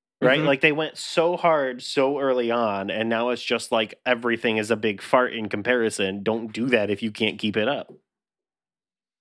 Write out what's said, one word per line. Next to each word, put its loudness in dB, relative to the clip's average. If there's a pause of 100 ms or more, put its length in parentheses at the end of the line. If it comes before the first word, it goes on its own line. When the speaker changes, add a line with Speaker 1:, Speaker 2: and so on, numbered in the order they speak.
(220)
Speaker 1:
Right? 4
Speaker 2:
Mm-hmm. 0
Speaker 1:
Like, 2
they 6
went -4
so 0
hard 0
so 0
early 2
on, 0
and -2
now 0
it's -2
just -2
like 0
everything 0
is 0
a 2
big -2
fart 2
in -6
comparison. 0
Don't -2
do -4
that 2
if -4
you -4
can't -2
keep -2
it 0
up. -4 (1300)